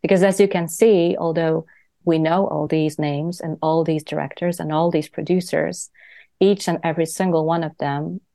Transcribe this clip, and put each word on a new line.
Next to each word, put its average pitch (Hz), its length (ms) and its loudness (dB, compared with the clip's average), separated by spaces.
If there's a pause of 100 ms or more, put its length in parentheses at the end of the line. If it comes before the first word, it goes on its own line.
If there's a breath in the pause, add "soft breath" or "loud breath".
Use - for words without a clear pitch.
Because 185 200 4
as 190 180 2
you 202 80 6
can 175 200 -2
see, 185 500 4
although 160 480 0 (380 soft breath)
we 165 160 2
know 165 280 2
all 151 200 -4
these 156 320 0
names 151 420 -4
and 160 200 -6
all 160 220 2
these 156 200 0
directors 156 560 -4
and 151 120 -4
all 165 200 2
these 156 180 -2
producers, 175 800 -2 (520 loud breath)
each 196 260 2
and 165 160 -2
every 165 220 0
single 165 400 0
one 165 180 0
of 156 140 -8
them 151 420 -4 (160)